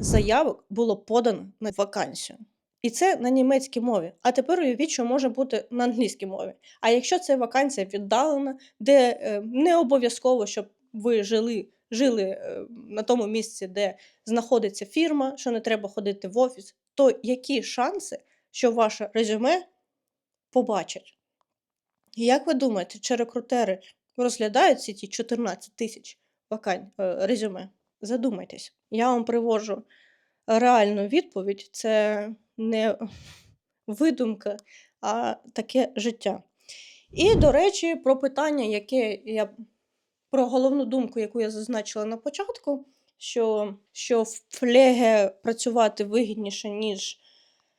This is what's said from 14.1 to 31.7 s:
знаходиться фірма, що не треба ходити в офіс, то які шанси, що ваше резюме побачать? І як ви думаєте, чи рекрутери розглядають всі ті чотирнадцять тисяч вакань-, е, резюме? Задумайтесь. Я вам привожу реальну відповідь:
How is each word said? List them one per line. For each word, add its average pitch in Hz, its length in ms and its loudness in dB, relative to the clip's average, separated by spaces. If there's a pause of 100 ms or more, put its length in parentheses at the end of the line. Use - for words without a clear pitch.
знаходиться 226 640 0
фірма, 285 500 0
що 262 140 -6
не 226 100 -2
треба 214 280 -2
ходити 202 400 -6
в 196 100 -4
офіс, 254 360 -2 (200)
то 269 280 4
які 254 400 -2
шанси, 294 560 -6 (320)
що 240 220 2
ваше 214 420 0
резюме 233 520 0 (840)
побачать? 202 680 -2 (960)
І 226 100 -4
як 262 220 4
ви 330 80 2
думаєте, 220 440 -2
чи - 180 -2
рекрутери 233 640 -2 (360)
розглядають 247 640 2
всі 214 160 -10
ті 202 120 -14
чотирнадцять 226 680 -6
тисяч - 420 -10 (320)
вакань-, 202 400 -4 (100)
е, 185 260 -2
резюме? 196 420 -4 (320)
Задумайтесь. 220 760 -6 (160)
Я 226 180 0
вам 240 160 2
привожу 226 580 -2 (640)
реальну 220 600 4
відповідь: 202 640 -4